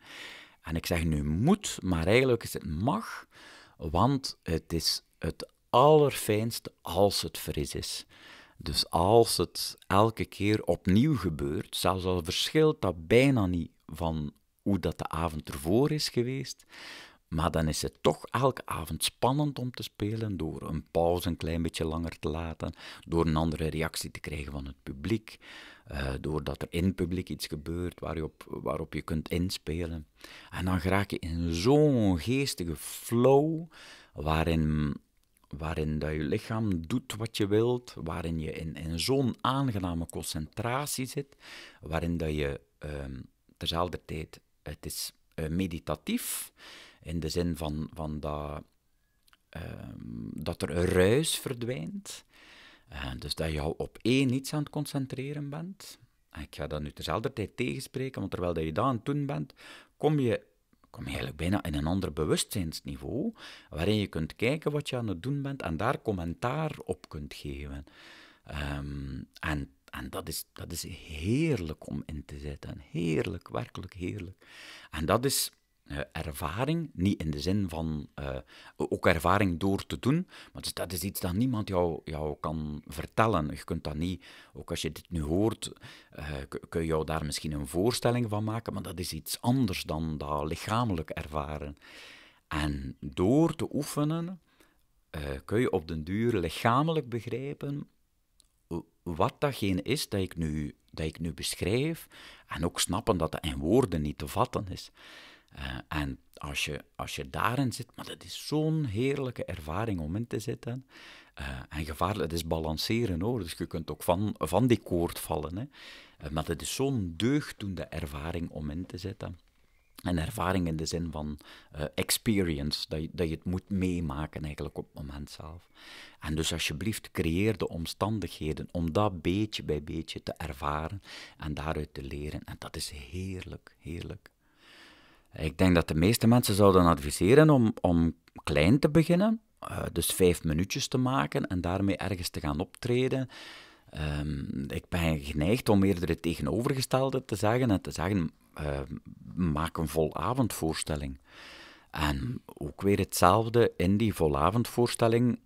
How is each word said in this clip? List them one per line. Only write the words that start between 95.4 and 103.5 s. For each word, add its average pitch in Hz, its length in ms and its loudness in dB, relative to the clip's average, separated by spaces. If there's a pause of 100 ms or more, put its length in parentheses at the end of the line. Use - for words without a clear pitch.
kun 104 160 0
je 127 100 2
op 82 180 -2
den 80 160 -4
duur 107 340 2
lichamelijk 123 720 2
begrijpen 139 800 -6 (800)
w-, 85 120 -6 (240)
wat 87 360 0
datgene 104 440 0
is - 260 -2
dat 101 120 -2
ik 92 160 -4
nu, 78 400 -2 (140)
dat 80 160 -4
ik 80 120 -6
nu 82 140 -4
beschrijf, 123 760 -2 (380)
en - 180 -6
ook - 160 -2
snappen 95 360 2
dat 80 160 2
dat - 120 -6
in 67 140 -2